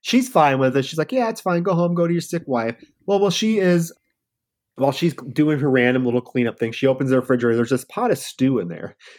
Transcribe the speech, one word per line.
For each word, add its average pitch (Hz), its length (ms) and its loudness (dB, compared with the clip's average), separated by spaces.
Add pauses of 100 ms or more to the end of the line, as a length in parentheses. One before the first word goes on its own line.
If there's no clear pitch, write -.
She's 254 280 0
fine 143 300 4
with 131 160 2
it. 139 100 2
She's 160 140 -10
like, 151 120 -6
"Yeah, 247 180 -2
it's 226 120 -10
fine. 175 220 -2
Go 190 100 0
home. 175 220 0
Go 170 120 0
to 170 60 -2
your 170 80 -2
sick 170 240 -8
wife." 117 300 -2 (300)
Well, 196 140 0
well, 202 120 2
she 220 280 0
is 175 340 2 (800)
while 135 160 0
she's 160 220 -2
doing 147 460 -2
her 143 100 0
random 127 340 2
little 123 180 0
cleanup 120 360 -2
thing, 117 140 -4
she - 160 -2
opens 135 240 0
the 131 80 4
refrigerator. 120 360 2
There's 117 140 0
this 131 160 -2
pot 240 240 -4
of 165 80 0
stew 131 400 -2
in 90 120 -6
there. - 260 -14 (240)